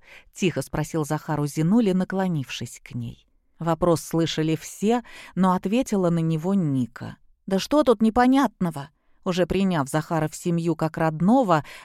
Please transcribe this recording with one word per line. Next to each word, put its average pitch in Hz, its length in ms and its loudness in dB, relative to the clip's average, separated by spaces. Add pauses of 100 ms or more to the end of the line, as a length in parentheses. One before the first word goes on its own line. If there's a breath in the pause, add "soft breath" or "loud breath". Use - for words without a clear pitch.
(340 loud breath)
тихо 151 280 -2
спросил 156 420 -4
Захар 151 360 -4
у 147 80 -2
Зинули, 185 460 2
наклонившись 185 880 -4
к - 100 -20
ней. 120 340 -10 (300)
Вопрос 165 440 2
слышали 160 540 -2
все, 226 480 -2 (300 loud breath)
но 185 200 2
ответила 190 580 0
на 170 80 0
него 160 340 0
Ника. 131 640 -2 (300)
«Да 190 100 0
что 285 260 2
тут 220 200 4
непонятного?» 220 880 2 (340)
Уже 175 240 0
приняв 175 420 0
Захара 156 380 -2
в - 80 -8
семью 170 400 -2
как 156 220 -4
родного, 170 680 2 (200 loud breath)